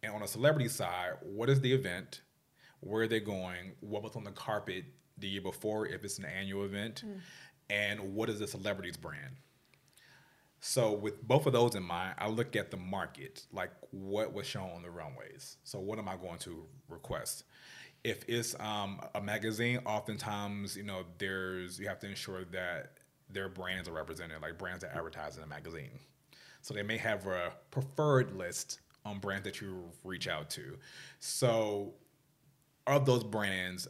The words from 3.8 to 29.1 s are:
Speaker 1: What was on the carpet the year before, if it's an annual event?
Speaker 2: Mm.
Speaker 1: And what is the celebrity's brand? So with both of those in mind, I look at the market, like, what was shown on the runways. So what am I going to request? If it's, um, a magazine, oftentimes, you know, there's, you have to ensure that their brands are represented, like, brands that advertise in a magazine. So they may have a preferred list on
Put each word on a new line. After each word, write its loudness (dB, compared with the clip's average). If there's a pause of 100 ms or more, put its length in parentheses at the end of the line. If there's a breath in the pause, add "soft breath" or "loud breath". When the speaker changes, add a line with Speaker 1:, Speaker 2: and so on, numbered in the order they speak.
Speaker 1:
What -4
was -8
on -6
the -8
carpet -2 (340)
the -4
year 0
before, 0
if -6
it's -4
an -6
annual -2
event? -4
Speaker 2:
Mm. -8 (500 loud breath)
Speaker 1:
And 0
what 2
is 0
the -2
celebrity's -2
brand? -10 (1300 loud breath)
So 4
with -2
both 8
of 6
those 8
in 0
mind, -2
I 2
look 0
at 2
the -6
market, -6
like, -4 (220)
what -2
was -4
shown -4
on -10
the -12
runways. -12
So -8
what -4
am -4
I -4
going -6
to -8 (240)
request? -4 (600 loud breath)
If -2
it's, 0
um, -2 (140)
a 0
magazine, 2
oftentimes, -2
you -8
know, -4 (140)
there's, -2
you -4
have -4
to -6
ensure -4
that -4 (400)
their -2
brands -4
are -6
represented, -6
like, -6
brands -6
that -6
advertise -4
in -12
a -12
magazine. -10 (720 loud breath)
So -8
they -2
may 0
have 0
a 0 (180)
preferred 6
list -4 (240)
on -4